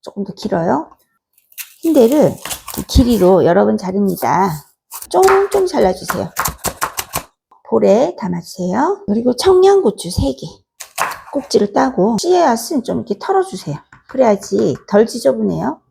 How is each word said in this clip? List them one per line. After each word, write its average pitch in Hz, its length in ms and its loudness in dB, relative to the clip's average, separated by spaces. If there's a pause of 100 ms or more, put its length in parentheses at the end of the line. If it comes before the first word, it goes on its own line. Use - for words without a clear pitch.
조금 - 240 -10
더 190 80 -12
길어요. 196 560 -4 (920)
흰대를 277 520 4 (540)
길이로 190 560 4
여러 185 220 2
번 214 100 0
자릅니다. 185 760 -2 (580)
쫑쫑 392 560 2
잘라주세요. 196 640 -2 (1400)
볼에 226 480 2
담아주세요. 185 920 -4
그리고 240 300 0
청양고추 370 760 2
세 269 220 -2
개. - 140 -12 (840)
꼭지를 208 420 -2
따고 233 440 0
씨앗은 320 680 0
좀 - 140 -4
이렇게 - 200 -6
털어주세요. 370 580 -2 (320)
그래야지 208 680 0 (120)
덜 208 180 4
지저분해요. 226 760 -2 (100)